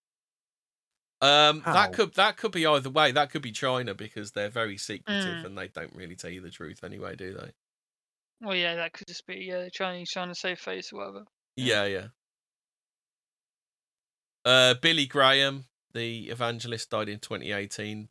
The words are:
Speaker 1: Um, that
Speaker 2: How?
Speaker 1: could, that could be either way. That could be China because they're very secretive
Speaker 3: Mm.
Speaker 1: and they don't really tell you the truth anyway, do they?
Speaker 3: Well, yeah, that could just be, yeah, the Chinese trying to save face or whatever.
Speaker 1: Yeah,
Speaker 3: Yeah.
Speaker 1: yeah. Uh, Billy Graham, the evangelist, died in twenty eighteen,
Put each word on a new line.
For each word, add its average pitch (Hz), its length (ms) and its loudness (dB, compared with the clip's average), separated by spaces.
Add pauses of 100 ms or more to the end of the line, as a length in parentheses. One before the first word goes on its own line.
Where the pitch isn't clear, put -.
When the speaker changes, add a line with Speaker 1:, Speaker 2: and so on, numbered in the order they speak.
(1200)
Speaker 1:
Um, 151 440 6
that 165 100 2
Speaker 2:
How? 202 160 6
Speaker 1:
could, 190 240 0
that 202 200 4
could 220 160 -4
be 175 160 0
either 139 220 4
way. 143 240 6
That 143 180 2
could 151 100 -6
be 117 120 -10
China 127 420 -2
because 104 380 -12
they're 104 160 -2
very 110 280 -2
secretive 196 460 -4 (140)
Speaker 3:
Mm. 160 80 -12
Speaker 1:
and 98 120 -14
they 92 120 -8
don't - 260 -10
really 90 220 -14
tell 87 120 -12
you 92 120 -10
the 85 100 -14
truth - 320 -14
anyway, 95 320 -10
do 95 180 -10
they? - 180 -14 (880)
Speaker 3:
Well, 202 140 -6
yeah, 175 200 0
that 165 160 -4
could - 160 -16
just - 180 -14
be, 190 220 -12
yeah, 180 160 -6
the 180 80 -12
Chinese 180 400 -6
trying 180 160 -6
to 175 80 -10
save 180 240 -6
face 185 320 -8
or 208 80 -14
whatever. 196 240 -10 (320)
Speaker 1:
Yeah, 113 300 2
Speaker 3:
Yeah. - 0 -
Speaker 1:
yeah. 98 220 -4 (2250)
Uh, 127 320 8
Billy 160 300 4
Graham, 139 600 4 (280)
the 117 360 -6
evangelist, 117 600 -4
died 107 200 -2
in 104 100 -10
twenty 87 320 -8
eighteen, 104 600 -6